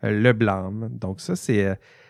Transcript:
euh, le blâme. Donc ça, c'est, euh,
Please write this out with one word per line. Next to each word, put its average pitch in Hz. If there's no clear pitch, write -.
euh, 110
le 113
blâme. 104
Donc 95
ça, 180
c'est, 104
euh, 95